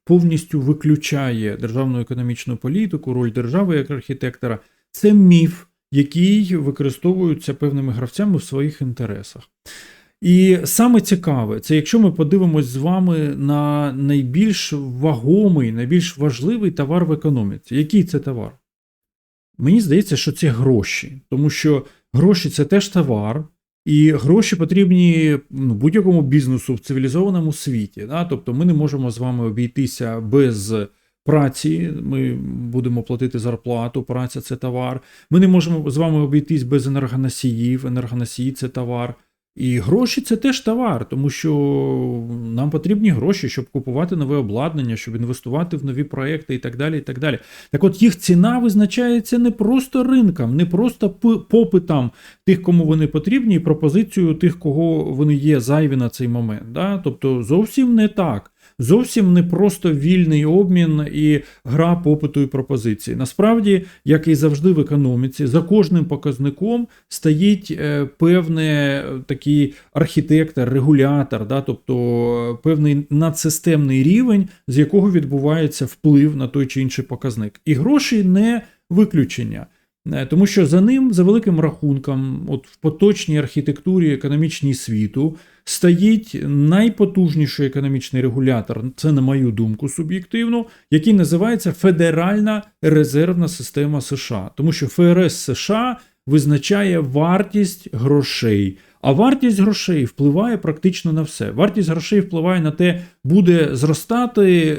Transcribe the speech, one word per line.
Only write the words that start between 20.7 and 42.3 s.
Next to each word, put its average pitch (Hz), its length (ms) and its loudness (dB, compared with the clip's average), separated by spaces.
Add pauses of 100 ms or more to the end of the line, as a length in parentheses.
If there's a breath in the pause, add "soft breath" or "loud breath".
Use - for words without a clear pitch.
тому 143 200 0
що 147 340 -2 (280 soft breath)
гроші — 170 380 2
це 147 140 -2
теж 196 240 2
товар, 127 560 -2 (420)
і 151 240 6
гроші 160 460 2
потрібні, 175 800 4 (140)
ну, 131 240 -2
будь-якому 170 480 2
бізнесу 131 520 0
в 110 40 -6
цивілізованому 156 720 -2
світі. 110 560 -6
Да? 165 160 -4
Тобто 135 300 -6
ми 147 100 0
не 175 100 4
можемо 139 360 -2
з 110 80 -10
вами 123 260 -4
обійтися 117 760 -4
без 110 540 0 (500)
праці, 151 640 0 (120)
ми 131 320 -4 (380)
будемо 123 300 -2
платити 127 360 -6
зарплату, 120 640 -6
праця — 127 380 -6
це 123 160 -10
товар. 127 440 -6 (300 soft breath)
Ми 170 100 6
не 190 80 6
можемо 165 420 2
з 127 60 -6
вами 156 220 0
обійтись 147 440 0
без 127 240 -2
енергоносіїв, 127 1000 -2
енергоносії — 123 640 -6
це 131 160 -8
товар. 123 460 -6 (420)
І 123 220 -2
гроші — 226 420 0
це - 160 -2
теж 262 240 -2
товар, 220 480 -2
тому 135 220 -2
що 156 220 -4 (960)